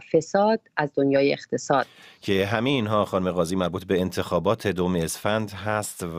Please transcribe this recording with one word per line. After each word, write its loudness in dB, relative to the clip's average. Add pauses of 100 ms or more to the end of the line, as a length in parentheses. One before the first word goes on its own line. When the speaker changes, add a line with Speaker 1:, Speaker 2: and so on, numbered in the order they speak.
(120)
Speaker 1:
فساد، 2 (180)
از -4
دنیای 4
اقتصاد. -2 (360)
Speaker 2:
که 0
همه 0
اینها، 2
خانم 0
قاضی، 0
مربوط -2
به 2
انتخابات 0
دوم 0
اسفند -2
هست -6 (140)